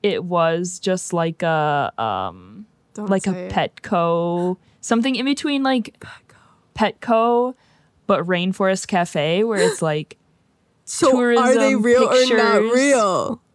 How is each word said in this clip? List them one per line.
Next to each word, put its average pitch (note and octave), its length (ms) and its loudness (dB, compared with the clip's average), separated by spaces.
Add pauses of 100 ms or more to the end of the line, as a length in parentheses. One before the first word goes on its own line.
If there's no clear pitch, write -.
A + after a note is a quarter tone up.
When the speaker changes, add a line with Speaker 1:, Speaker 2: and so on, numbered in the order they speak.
Speaker 1:
it F3+ 220 -2
was F3 540 -2
just - 340 -4
like E3 300 -4
a, D3+ 580 0
um, F#2+ 680 -8 (280)
Speaker 2:
Don't G#3 160 -8
Speaker 1:
like F#3+ 160 -2
a G3 60 -2
Speaker 2:
say F3+ 140 -8
it. F#3+ 60 -12
Speaker 1:
Petco, E3+ 1040 -2 (240)
something A#3 360 0
in B3 80 -4
between, C#4+ 380 -2
like, C4 380 -2
Speaker 2:
Petco. - 340 -20 (400)
Speaker 1:
Petco, A#3+ 800 0 (520)
but F3 180 0
Rainforest F#3 640 -2
Cafe, F3 560 -2
where A3+ 160 -2
it's, F3+ 220 0
like, D#3 340 -4 (360)
Speaker 2:
<gasps> - 320 -20
So - 240 0 (120)
are A#3+ 340 4
they A#3 180 4
Speaker 1:
tourism, G#3+ 100 0
Speaker 2:
real A#3+ 220 4
or G#3+ 40 0
not B3+ 100 4
Speaker 1:
pictures. A3+ 540 2
Speaker 2:
real? A#3 720 2 (120)